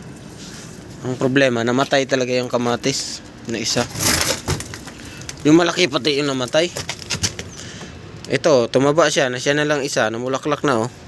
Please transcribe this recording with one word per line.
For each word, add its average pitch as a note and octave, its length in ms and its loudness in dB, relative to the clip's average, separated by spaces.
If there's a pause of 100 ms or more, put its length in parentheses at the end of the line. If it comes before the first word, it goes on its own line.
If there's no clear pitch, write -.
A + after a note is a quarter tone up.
(1080)
Ang B2+ 80 -2
problema, B2+ 480 4
namatay C3 480 2
talaga B2+ 240 2
yung B2 160 0
kamatis A#2+ 720 -2 (260)
na A2+ 120 -4
isa. A#2+ 240 0 (1600)
Yung D3+ 140 8
malaki E3+ 320 4
pati C#3 260 2
yung C#3+ 160 0
namatay. C3+ 400 0 (1600)
Ito, C3 400 4
tumaba D3 400 4
siya C#3+ 160 2
na B2 80 -4
siya C#3+ 160 0
na D3 160 2
lang D3 160 0
isa. B2+ 240 2
Namulaklak C3 560 -2
na, B2 240 2
oh. - 20 -6 (180)